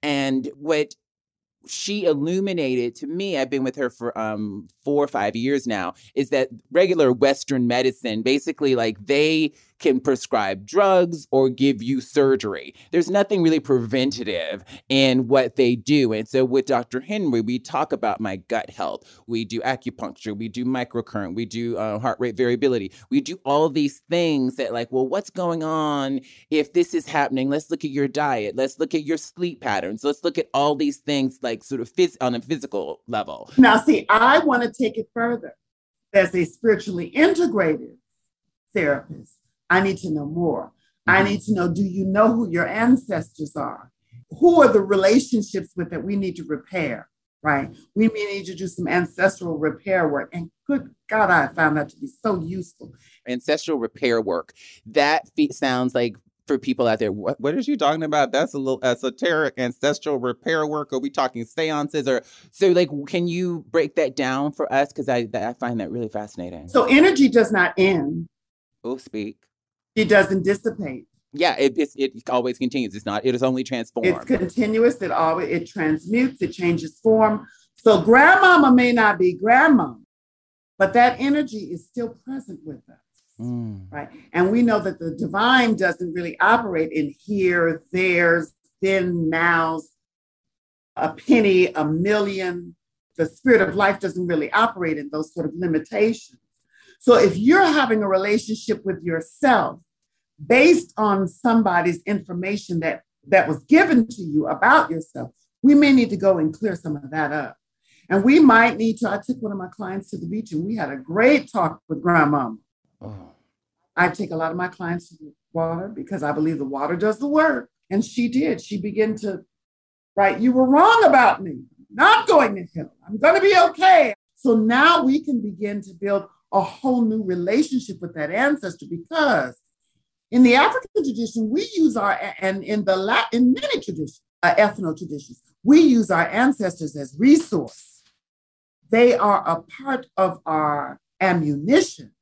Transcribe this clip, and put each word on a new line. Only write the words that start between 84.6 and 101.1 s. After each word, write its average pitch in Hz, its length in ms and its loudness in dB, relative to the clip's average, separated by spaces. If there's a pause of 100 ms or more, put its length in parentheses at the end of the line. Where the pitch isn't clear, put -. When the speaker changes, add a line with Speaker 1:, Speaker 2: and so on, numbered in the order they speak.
Speaker 2:
know 220 160 2
that 180 200 -6
the 165 160 -8
divine 226 600 2
doesn't 175 380 -2
really 175 260 -8
operate 190 520 2
in 147 280 -4
here, 175 600 0 (100)
there's, 175 640 0 (280)
then, 180 480 0
nows, 165 600 -2 (1040)
a - 180 -4
penny, 196 600 4
a 151 120 -2
million. 180 920 -2 (420)
The 160 100 0
spirit 233 400 2
of - 80 -8
life 202 240 0
doesn't 180 280 -6
really 156 240 -2
operate 185 460 0
in 143 140 -12
those 156 220 -8
sort 170 140 -6
of - 80 -8
limitations. 180 840 -2 (600)
So 240 180 6
if 202 180 4
you're 311 300 6
having 262 360 2
a 202 60 -2
relationship 208 800 -2
with 190 180 -6
yourself 165 760 0 (640)
based 277 520 4
on 196 300 0